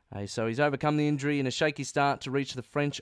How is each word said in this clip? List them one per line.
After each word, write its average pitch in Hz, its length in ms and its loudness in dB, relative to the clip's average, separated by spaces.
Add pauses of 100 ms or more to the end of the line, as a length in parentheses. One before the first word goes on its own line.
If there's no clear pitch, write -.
(160)
Uh, 101 100 -6
so 113 220 -2
he's 113 120 0
overcome 147 380 2
the 151 100 4
injury 147 320 0
in 135 60 0
a 123 60 0
shaky 147 320 0
start 139 380 0
to 131 100 -6
reach 135 240 -2
the 127 80 -8
French 143 380 -2